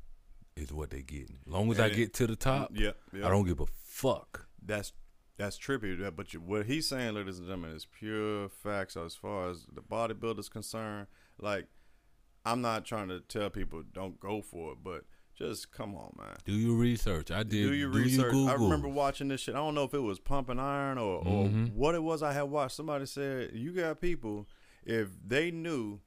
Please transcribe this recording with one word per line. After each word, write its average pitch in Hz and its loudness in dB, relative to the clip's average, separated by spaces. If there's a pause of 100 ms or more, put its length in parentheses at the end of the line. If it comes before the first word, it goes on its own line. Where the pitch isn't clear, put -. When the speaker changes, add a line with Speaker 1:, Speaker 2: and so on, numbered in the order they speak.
(560)
Speaker 1:
is 76 -8
what 76 -6
they 69 -8
getting. 67 -10
Long 104 2
as 110 4
I 117 6
Speaker 2:
And 104 4
it 104 0
Speaker 1:
get 110 2
to 123 2
the 110 0
top, 135 2
Speaker 2:
Yep, 104 2 (160)
yep. 98 -4
Speaker 1:
I 90 2
don't 98 6
give 80 2
a 73 4
fuck. - -2 (180)
Speaker 2:
That's, 101 -4 (440)
that's 101 -4
trippy. 110 -2
That, 95 -4
but - -10
you, 82 -10
what 101 0
he's 147 0
saying, 123 -2
ladies 98 -4
and 90 -12
gentlemen, 87 -6
is 78 -12
pure 107 -4
facts 101 -4
as 85 -8
far 98 -4
as 85 -10
the 67 -14
bodybuilder's 110 -4
concerned. 104 -8 (320)
Like, 101 -2 (800)
I'm 117 0
not 113 0
trying 104 -4
to 92 -6
tell 104 -4
people 85 -4 (100)
don't 92 -8
go 104 -4
for 82 -10
it, 62 -14
but 87 -8 (300)
just - -6
come 101 -8
on, 50 -14
man. 50 -14
Speaker 1:
Do 98 -2
your 113 4
research. 113 4
I 98 0
did. 110 -4
Speaker 2:
Do 104 4
your 143 0
Speaker 1:
Do 131 4
your - 6
Speaker 2:
research. 127 6
I 131 6
Speaker 1:
Google. 120 6
Speaker 2:
remember 143 4
watching 139 2
this 135 -2
shit. 117 -4
I - -2
don't 151 0
know 147 2
if 127 -4
it 147 2
was 104 0
Pumping 131 2
Iron 139 0
or, 98 0
or 98 4
Speaker 1:
Mm-hmm. 107 4 (100)
Speaker 2:
what 139 4
it 165 0
was 160 0
I 147 2
had 143 0
watched. 139 0
Somebody 147 -2
said, 135 -4
you 131 -4
got 165 0
people, 107 0 (380)
if 110 2 (180)
they 147 2
knew 151 -2